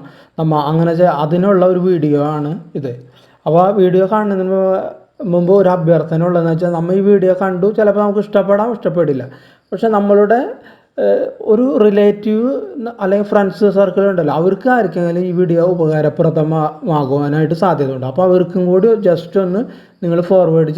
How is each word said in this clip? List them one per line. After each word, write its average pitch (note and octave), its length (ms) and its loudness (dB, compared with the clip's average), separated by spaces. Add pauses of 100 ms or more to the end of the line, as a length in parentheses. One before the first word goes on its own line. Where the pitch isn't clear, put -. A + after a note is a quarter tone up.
(400)
നമ്മ D#3 160 0
അങ്ങനെ D#3+ 380 0
ചെ-, E3+ 300 2
അതിനുള്ള F3 420 2
ഒരു F3+ 140 2 (100)
വീഡിയോ D3 340 0
ആണ് D3+ 360 -6 (160)
ഇത്. C3+ 180 -8 (520)
അപ്പോൾ D#3+ 200 4
ആ F#3+ 40 2 (120)
വീഡിയോ F#3 300 2
കാണുന്നതിന് G3+ 380 -2
മു-, F#3+ 340 0 (500)
മുമ്പ് F3 280 2
ഒരു F3+ 80 2
അഭ്യർത്ഥന D#3+ 540 0
ഉള്ളതെന്ന് E3+ 280 0
വെച്ചാൽ F3 200 -2
നമ്മ E3+ 220 -2
ഈ F#3+ 60 2
വീഡിയോ F#3+ 420 4
കണ്ടു, F#3 260 -2 (100)
ചിലപ്പോൾ G#3 280 2
നമുക്ക് G3+ 140 -2
ഇഷ്ടപ്പെടാം, G3+ 520 0
ഇഷ്ടപ്പെടില്ല. D#3 520 -2 (480)
പക്ഷെ G#3 160 -2
നമ്മളുടെ, G3+ 520 2 (640)
ഏഹ്, G3+ 240 0 (240)
ഒരു B3+ 320 2
റിലേറ്റീവ് G#3 640 2 (280)
ന-, A#3 140 -10 (120)
അല്ലെങ്കിൽ G3+ 280 0
ഫ്രണ്ട്സ് G3+ 460 0
സർക്കിൾ G3 320 2
ഉണ്ടല്ലോ, E3 300 0
അവർക്ക് F#3+ 300 0
ആർക്കെങ്കിലും F3 600 0
ഈ - 20 -4
വീഡിയോ E3+ 320 0 (120)
ഉപകാരപ്രദമാ-, D#3 960 0 (160)
മാകുവാനായിട്ട് D3 640 -2
സാധ്യതയുണ്ട്. C#3 520 -2
അപ്പോൾ C3 220 -2
അവർക്കും F3+ 380 0
കൂടി F#3 220 2 (200)
just E3+ 360 0
ഒന്ന് F#3 180 -2 (420)
നിങ്ങൾ E3+ 180 0
ഫോർവേഡ് E3 560 2